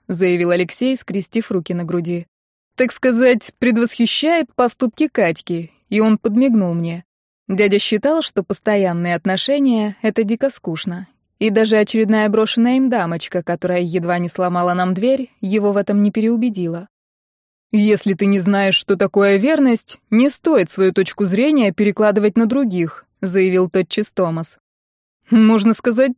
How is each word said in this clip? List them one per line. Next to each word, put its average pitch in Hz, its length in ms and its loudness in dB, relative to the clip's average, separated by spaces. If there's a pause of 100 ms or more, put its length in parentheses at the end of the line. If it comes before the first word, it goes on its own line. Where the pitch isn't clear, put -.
заявил 175 440 0
Алексей, 180 440 -2
скрестив 202 560 -6
руки 180 220 -4
на 175 120 -6
груди. 170 420 -6 (500)
«Так 254 140 0
сказать, 247 640 2
предвосхищает 240 960 0
поступки 247 540 0
Катьки», 170 640 -4 (180)
и 202 100 0
он 220 180 4
подмигнул 220 560 0
мне. 170 300 -6 (440)
Дядя 196 320 2
считал, 285 420 0
что 202 220 -4
постоянные 175 720 -2
отношения — 220 840 0
это 220 220 0
дико 226 260 -2
скучно. 175 580 -8 (320)
И 214 100 0
даже 220 280 2
очередная 214 520 2
брошенная 226 480 0
им 262 120 2
дамочка, 175 540 -4
которая 180 380 -2
едва 175 380 -2
не 175 100 -4
сломала 180 440 -2
нам 180 200 0
дверь, 254 380 -2 (100)
его 202 320 0
в 196 40 -2
этом 202 260 0
не 208 80 2
переубедила. 214 760 -2 (840)
«Если 208 420 2
ты 196 120 -2
не 196 140 2
знаешь, 196 360 0
что - 220 -2
такое 196 400 2
верность, 262 640 0 (100)
не 240 200 4
стоит 277 400 0
свою 190 240 0
точку 196 320 -2
зрения 226 460 2
перекладывать 208 640 0
на 226 80 4
других», 208 600 -2 (160)
заявил 185 480 0
тотчас 196 420 -2
Томас. 165 480 -4 (680)
«Можно 220 440 4
сказать, 247 440 0